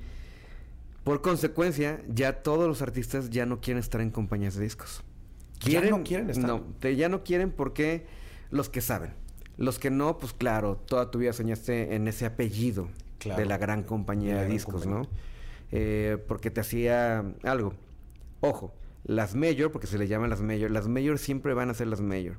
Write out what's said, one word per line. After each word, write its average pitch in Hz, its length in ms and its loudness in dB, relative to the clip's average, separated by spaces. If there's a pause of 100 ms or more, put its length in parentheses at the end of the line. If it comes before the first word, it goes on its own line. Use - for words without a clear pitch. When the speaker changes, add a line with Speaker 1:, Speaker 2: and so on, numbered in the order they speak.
(1040)
Speaker 1:
por 143 180 0
consecuencia, 156 840 2
ya 131 340 2
todos 160 260 4
los 139 140 0
artistas 123 480 -2
ya 120 160 2
no 120 140 0
quieren 123 200 0
estar 117 200 0
en 113 100 2
compañías 101 460 0
de 101 60 0
discos. - 400 -6 (580)
Speaker 2:
Ya 156 200 6
no 185 80 4
Speaker 1:
Quieren, 208 160 4
Speaker 2:
quieren 185 260 -2
estar. 127 180 2
Speaker 1:
no, 117 120 0 (180)
te, 131 180 2
ya 156 120 4
no 185 140 0
quieren 175 280 2
porque 151 560 0 (440)
los 139 200 0
que 123 100 -2
saben. 92 320 -2 (460)
Los 123 200 0
que 139 120 0
no, 147 280 4
pues 120 140 -6
claro, 110 440 2
toda 123 340 2
tu 120 80 0
vida 120 160 4
soñaste 113 600 0
en 107 140 2
ese 110 180 -2
apellido 110 600 0 (300)
Speaker 2:
Claro. 98 240 -2
Speaker 1:
de 101 40 2
la 98 120 2
gran 104 240 2
compañía 101 460 0
Speaker 2:
De 101 80 2
la 98 40 2
Speaker 1:
de 95 60 2
Speaker 2:
gran 107 100 2
Speaker 1:
discos, 95 280 -2
Speaker 2:
compañía. 101 180 0
Speaker 1:
¿no? - 160 -4 (540)
Eh, 107 440 2 (100)
porque 110 240 -2
te 113 120 -2
hacía 120 600 4 (200)
algo. 117 320 0 (680)
Ojo, 139 340 0 (300)
las 107 300 0
major, 151 360 4
porque - 160 -6
se 98 120 0
le 101 100 2
llaman 110 220 2
las 104 100 0
major, 107 300 2
las 110 180 2
major 135 300 2
siempre 135 340 0
van 123 160 2
a 120 60 0
ser 113 140 -2
las 107 120 -2
major. 95 380 -2